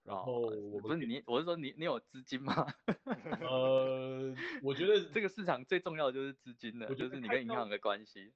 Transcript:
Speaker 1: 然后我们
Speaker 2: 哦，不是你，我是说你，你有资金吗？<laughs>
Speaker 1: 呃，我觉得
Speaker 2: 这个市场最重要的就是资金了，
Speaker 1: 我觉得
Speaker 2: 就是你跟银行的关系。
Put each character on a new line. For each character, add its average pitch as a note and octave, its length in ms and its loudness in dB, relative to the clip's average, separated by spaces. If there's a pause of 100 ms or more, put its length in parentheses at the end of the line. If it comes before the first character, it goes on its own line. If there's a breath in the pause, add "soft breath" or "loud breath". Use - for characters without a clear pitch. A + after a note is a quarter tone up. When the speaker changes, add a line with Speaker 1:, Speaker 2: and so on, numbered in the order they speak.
Speaker 1:
然 G2+ 140 -6
后 A#2+ 260 0
我 A2+ 80 2
们 G#2 280 -4
Speaker 2:
哦， - 40 -6
不 A2 80 -2
是 D#3+ 140 0
你， A#2+ 220 -2
我 B2 140 4
是 D#3+ 40 0
说 E3+ 120 0
你， C3+ 200 -6
你 D#3 80 -4
有 C#3+ 140 0
资 C3 240 -16
金 C3 180 -4
吗？ C#3 260 2 (200)
<laughs> - 540 -2
Speaker 1:
呃， C3 920 2 (300 loud breath)
我 C#3 100 2
觉 D#3 140 0
得 G3+ 240 6
Speaker 2:
这 A3 100 0
个 G3 80 2
市 G3 160 -8
场 D#3+ 200 2
最 F3+ 160 2
重 E3 160 -4
要 D3+ 100 2
的 B2+ 60 2
就 C3+ 120 -2
是 C#3 80 -4
资 B2 220 -16
金 A#2 240 -8
了， A2 100 -6
Speaker 1:
我 C3+ 60 -2
觉 C3 80 -4
得 B2+ 60 -2
Speaker 2:
就 C3 80 -8
是 C3+ 40 -6
你 A#2 60 -6
跟 B2+ 160 2
银 A#2 60 -4
行 A#2 200 -2
的 G#2 100 -2
关 G#2 280 -2
系。 G2+ 300 -18